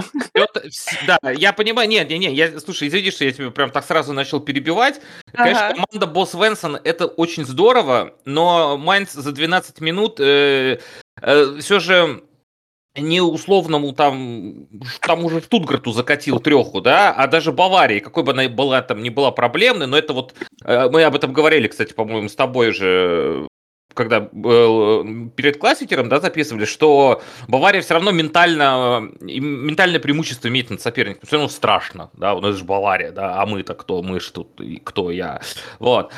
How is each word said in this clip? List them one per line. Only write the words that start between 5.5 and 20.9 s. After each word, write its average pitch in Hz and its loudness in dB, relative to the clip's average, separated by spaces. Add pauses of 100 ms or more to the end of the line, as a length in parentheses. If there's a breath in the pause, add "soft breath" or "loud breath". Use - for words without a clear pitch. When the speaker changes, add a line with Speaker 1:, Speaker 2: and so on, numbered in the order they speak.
Speaker 1:
Ага. - -6
Speaker 2:
команда 190 -4
Бо 170 -2
Свенсон — 175 -2
это 165 -2
очень 165 -4
здорово, 135 2 (120)
но 156 2
Майнц 190 -2
за 143 -8
двенадцать 165 -4
минут... 190 -2
э, 139 2 (440 loud breath)
э, 143 4
все 190 0
же 170 2 (760)
не 160 0
условному 160 0
там, 120 -2 (160)
ш-, 123 -14
тому 170 0
же 165 -2
Штутгарту 139 -2
закатил 127 -2
треху, 123 2
да, 165 4
а 135 2
даже 156 0
Баварии, 170 4
какой - -4
бы 127 0
она 131 0
ни 131 -2
была, 127 0
там, 107 -6
ни 120 -8
была 127 0
проблемной, 156 0
но 135 0
это 156 0
вот, 131 -8 (320 loud breath)
э, 123 2
мы 160 4